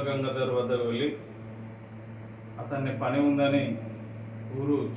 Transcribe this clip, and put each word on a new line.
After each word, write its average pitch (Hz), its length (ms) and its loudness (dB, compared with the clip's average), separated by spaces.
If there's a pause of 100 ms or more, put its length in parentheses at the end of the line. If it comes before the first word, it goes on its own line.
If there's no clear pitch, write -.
గంగాధర్ 131 500 2
వద్దకు 120 320 2
వెళ్ళి 131 200 2 (1500)
అతన్ని 131 320 -2 (100)
పని 127 160 4 (100)
ఉందని 139 340 6 (960)
ఊరు 143 180 4 (200)